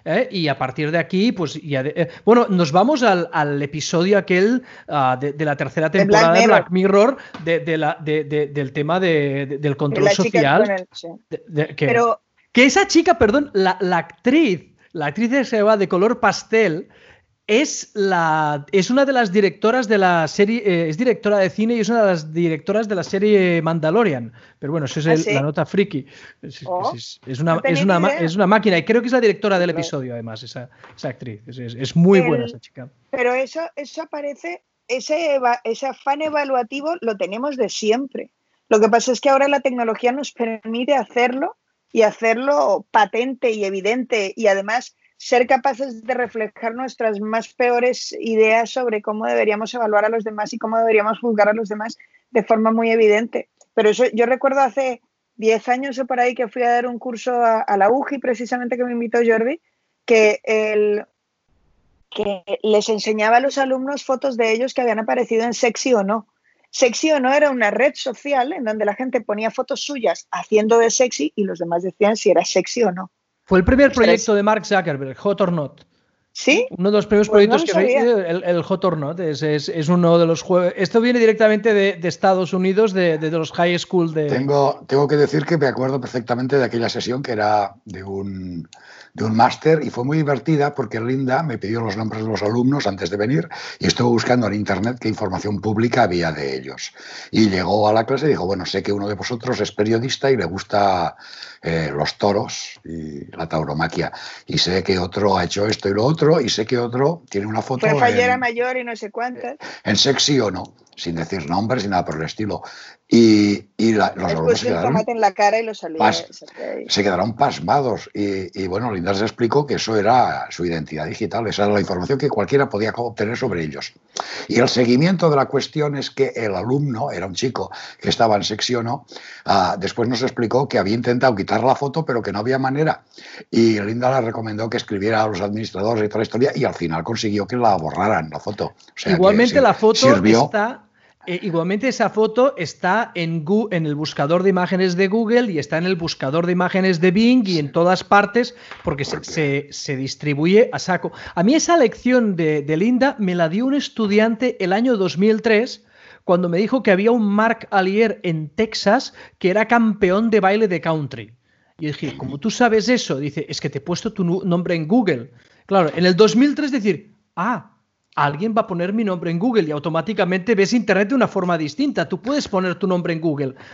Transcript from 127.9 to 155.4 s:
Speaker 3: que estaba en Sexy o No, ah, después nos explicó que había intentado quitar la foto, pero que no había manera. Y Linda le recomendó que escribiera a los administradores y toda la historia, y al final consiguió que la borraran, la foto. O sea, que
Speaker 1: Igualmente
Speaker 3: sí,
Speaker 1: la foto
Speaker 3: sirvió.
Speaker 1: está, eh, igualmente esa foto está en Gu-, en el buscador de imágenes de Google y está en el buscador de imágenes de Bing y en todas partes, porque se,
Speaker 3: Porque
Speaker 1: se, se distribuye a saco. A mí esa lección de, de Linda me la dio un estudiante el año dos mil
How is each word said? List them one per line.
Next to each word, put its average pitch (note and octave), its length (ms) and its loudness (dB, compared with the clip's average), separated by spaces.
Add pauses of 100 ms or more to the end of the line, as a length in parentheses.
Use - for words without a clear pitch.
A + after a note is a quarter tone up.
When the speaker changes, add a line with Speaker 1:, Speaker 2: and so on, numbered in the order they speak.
Speaker 3:
que - 80 -2
estaba A2+ 280 4
en G2 60 -2
Sexy A2 320 -4
o A#2 80 -2
No, A#2+ 220 -6 (400)
ah, F#2 320 0
después G#2 320 -2
nos B2 140 -2
explicó B2+ 440 0
que A#2+ 120 0
había G2 160 0
intentado B2 400 0
quitar G2+ 280 -2
la C3 120 4
foto, C#3+ 300 -4
pero A#2+ 180 -4
que G2+ 80 -6
no G2+ 80 -6
había B2+ 180 -2
manera. C3+ 460 -2 (480)
Y A2+ 280 4
Linda B2 420 0
le A2+ 40 -2
recomendó A2 460 -6
que A#2+ 60 -4
escribiera G#2+ 440 -2
a A2 60 0
los F#2+ 140 -4
administradores G#2 640 -2
y G#2+ 40 0
toda G#2+ 120 -4
la A2 40 0
historia, A2 320 0
y - 80 -2
al F#2+ 100 0
final E2 300 -4
consiguió G#2 420 -4
que B2 120 -6
la A2+ 180 4
borraran, D#2+ 560 -2
la D2 80 -12
foto. - 260 -8
O - 80 -12 (220)
sea, - 160 -4
que F3+ 60 4
Speaker 1:
Igualmente G#3 380 4
Speaker 3:
sí, C#4+ 60 6
Speaker 1:
la G#3+ 140 4
foto A3 400 4
Speaker 3:
sirvió. A3 300 4
Speaker 1:
está, A3 340 -4 (460)
eh, F3+ 160 -6
igualmente F#3 460 -2
esa A#3 220 0
foto A3 480 2
está F#3 580 -2
en E3 300 -4
Gu-, G#3 260 0
en E3 140 -2
el D3 100 -2
buscador D3+ 480 -2
de G3 60 4
imágenes F#3 480 0
de F#3+ 100 2
Google A3+ 460 0
y D#3 40 -2
está C#3+ 200 -4
en E3+ 80 -2
el F#3+ 100 0
buscador E3 500 -4
de F3+ 60 -2
imágenes F#3 480 0
de F#3 120 4
Bing A3+ 360 4
y F3 120 0
en C#3+ 120 -4
todas F3 320 2
partes, G3+ 520 2 (280)
porque C#3+ 220 -4
se, - 60 -8
Speaker 3:
Porque - 200 -10
Speaker 1:
se, C#3 400 -2
se - 240 -8
distribuye D3 800 2
a C#3+ 60 -6
saco. F3 340 -4 (200)
A F3 100 0
mí B3 120 4
esa E4+ 220 2
lección A#3+ 580 2
de, D#3 260 0
de D3 140 -2
Linda B3 440 2
me F3+ 160 0
la E3+ 120 0
dio G3+ 180 -2
un C4+ 80 0
estudiante A3+ 880 0
el F#3 120 0
año A#3 240 2
dos F3+ 200 -2
mil G#3+ 240 2